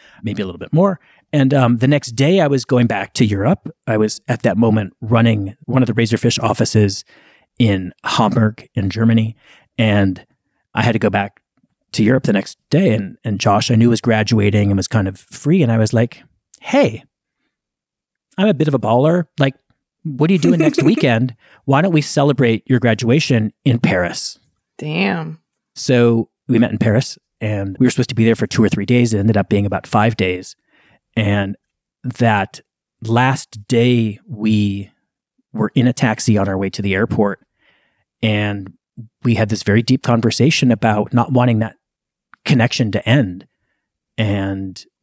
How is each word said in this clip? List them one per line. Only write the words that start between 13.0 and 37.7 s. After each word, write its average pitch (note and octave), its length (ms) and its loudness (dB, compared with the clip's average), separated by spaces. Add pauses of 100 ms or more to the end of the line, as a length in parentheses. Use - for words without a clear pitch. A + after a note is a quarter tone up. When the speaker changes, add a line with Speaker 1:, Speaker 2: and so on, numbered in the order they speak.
Speaker 1:
and G2+ 160 -4
Josh, A2 320 0
I A#2 40 2
knew, A#2 140 4
was A#2 120 0
graduating G#2 720 2
and G2 60 2
was F#2+ 100 -2
kind G2+ 200 0
of F#2 120 -10
free. E3+ 440 -2
And A#2 80 2
I A2+ 60 0
was A2 160 0
like, A2+ 300 -2 (360)
"Hey, A#3 440 0 (1300)
I'm G3 100 2
a G#3 60 2
bit D3+ 140 -2
of C#3+ 60 2
a B2+ 60 0
baller. C#3 460 2 (140)
Like, C3+ 160 0 (480)
what D3+ 260 -2
are G3 40 2
you F3 60 4
doing E3+ 200 2
next D#3+ 240 2
Speaker 2:
<laughs> - 0 -
Speaker 1:
weekend? B2 520 2 (300)
Why C3+ 160 2
don't F#3+ 120 0
we D3+ 80 2
celebrate C3 640 0
your B2 140 2
graduation A#2 720 0 (120)
in A#2+ 140 2
Paris?" - 600 -2 (380)
Speaker 2:
Damn. D#3+ 640 -6 (360)
Speaker 1:
So A#2+ 540 2 (180)
we A#2 120 2
met G#2+ 120 2
in G#2+ 60 -4
Paris, A2+ 400 0 (220)
and G2 400 -6
we B2 60 4
were B2 40 4
supposed - 200 -2
to G#2+ 60 -12
be A2+ 100 2
there A3 100 4
for - 120 -2
two - 160 0
or G3 60 4
three G3+ 160 -2
days. A#2+ 280 2
It G2+ 60 0
ended G#2 180 2
up G2 120 -2
being G2+ 160 0
about G2 220 -6
five G#2+ 300 2
days. F#2 380 -4 (600)
And G2+ 420 -2 (480)
that A2 560 -2 (420)
last A#2 640 -2
day, A#2 580 0
we G#2 640 -2 (640)
were G#2+ 240 -4
in B2 120 2
a B2 60 0
taxi G#2+ 440 -2
on G2 100 -2
our F#2+ 100 -4
way G2 120 -4
to - 120 -8
the G2 140 -2
airport, G2+ 500 -2 (800)